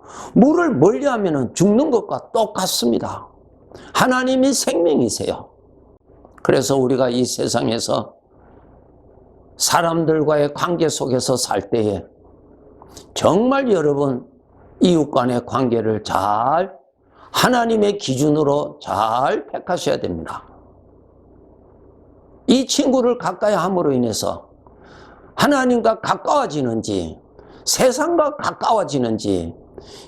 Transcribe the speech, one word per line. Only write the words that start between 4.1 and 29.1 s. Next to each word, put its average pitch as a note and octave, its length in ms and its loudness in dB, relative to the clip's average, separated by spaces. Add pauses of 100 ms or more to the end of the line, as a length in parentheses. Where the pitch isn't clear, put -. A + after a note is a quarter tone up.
생명이세요. C4+ 960 -2 (920)
그래서 C#3 340 2
우리가 C3 340 2
이 B2 140 -2
세상에서 C3 920 -2 (1400)
사람들과의 D#3 960 2
관계 E3 340 -2
속에서 B2+ 480 -2
살 G#2 340 -4
때에 G#2+ 340 -2 (1120)
정말 B3 580 2
여러분, C#3+ 540 0 (540)
이웃 D#3+ 300 4
간의 B2 360 0
관계를 A2+ 580 0
잘, A#2+ 680 0 (600)
하나님의 A3 680 2
기준으로 D3 840 0
잘 A#2+ 680 -2
택하셔야 - 480 -4
됩니다. E2 460 -8 (2000)
이 C4 200 4
친구를 B3 520 0
가까이 F#3 360 -2
함으로 F3 380 0
인해서 A2 540 -2 (920)
하나님과 B3 640 2
가까워지는지, B2 1160 -2 (460)
세상과 D4 720 0
가까워지는지, A#2 1160 -2 (540)